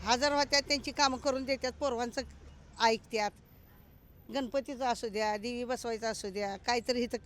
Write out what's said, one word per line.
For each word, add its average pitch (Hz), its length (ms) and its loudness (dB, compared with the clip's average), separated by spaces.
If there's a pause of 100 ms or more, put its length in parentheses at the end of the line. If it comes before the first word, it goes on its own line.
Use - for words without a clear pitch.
हजर 247 280 4
होत्या, 285 280 4
त्यांची 285 320 -2
कामं 269 260 4
करून 269 260 0
देतात, 262 280 0
पोरवांचं 247 500 -2 (600)
ऐकतात. 226 500 2 (1000)
गणपतीचं 269 520 -2
असू 240 240 -2
द्या, 214 280 0
देवी 240 260 -4
बसवायचं 226 480 -2
असू 214 180 -6
द्या, 196 280 -4
काहीतरी 240 460 2
इथं 240 220 -2